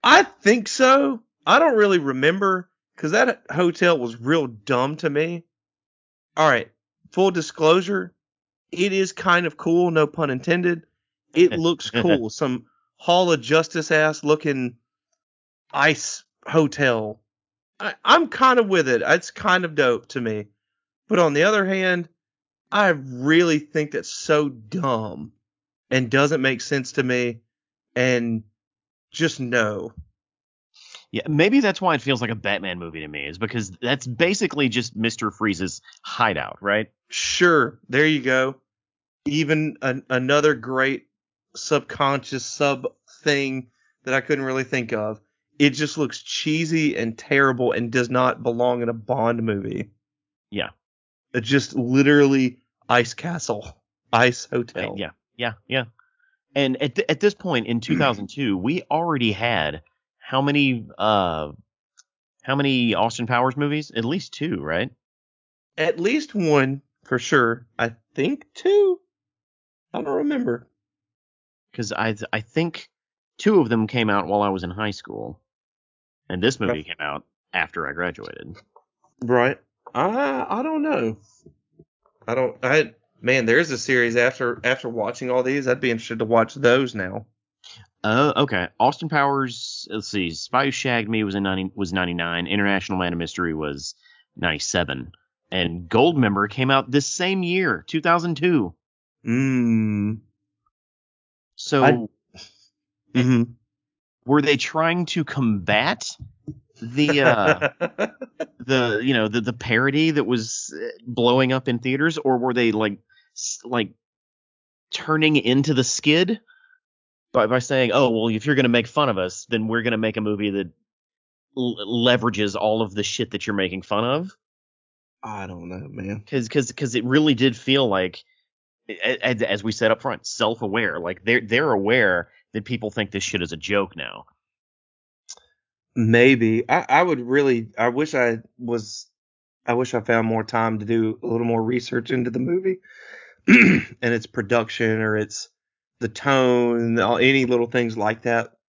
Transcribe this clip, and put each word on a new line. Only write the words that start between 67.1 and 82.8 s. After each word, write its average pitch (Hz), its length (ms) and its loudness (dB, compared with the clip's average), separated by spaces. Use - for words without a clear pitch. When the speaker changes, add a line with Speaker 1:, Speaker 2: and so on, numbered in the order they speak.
Speaker 1:
sure. 120 460 0
I 117 160 -2
think 254 400 -4
two. 392 460 2
I - 80 -4
don't - 160 -4
remember. 254 500 -4
Speaker 2:
'Cause 110 220 -8
I 113 180 -2
th-, 101 200 -10
I 110 80 -4
think - 480 -4
two 208 240 4
of 117 80 0
them 113 180 2
came 113 220 0
out 98 180 0
while 104 140 0
I 101 80 0
was 95 140 -4
in 87 80 -8
high 104 200 -6
school, 55 500 -12
and 92 120 -4
this 127 200 2
movie 92 120 0
Speaker 1:
Right. 76 120 -8
Speaker 2:
came 85 160 -14
out 71 240 -6
after 82 340 -4
I 69 60 -6
graduated. 76 640 -8
Speaker 1:
Right. 123 380 2
I, 254 560 -2
I 233 140 -4
don't 311 180 -4
know. 123 360 -2
I 117 80 -2
don't. 127 280 -2
I, 131 300 2